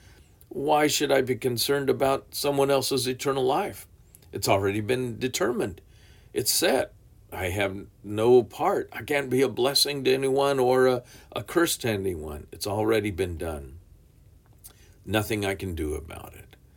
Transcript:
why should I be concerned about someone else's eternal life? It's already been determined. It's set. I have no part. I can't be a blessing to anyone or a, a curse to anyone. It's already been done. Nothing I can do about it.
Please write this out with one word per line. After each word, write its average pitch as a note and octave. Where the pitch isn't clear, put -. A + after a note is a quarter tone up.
why D3+
should C#3+
I C3+
be B2+
concerned C3
about C3+
someone C#3
else's C3
eternal C3+
life? D#3
It's -
already G2+
been A#2+
determined. C3
It's -
set. E3
I F#2
have G2
no A2
part. E3
I -
can't C#3+
be B2+
a B2+
blessing C3+
to C3
anyone C3+
or B2+
a, B2
a -
curse E3+
to B2
anyone. F2
It's -
already G#2+
been F2+
done. D2
Nothing G#2
I G2
can F#2+
do D2+
about -
it. -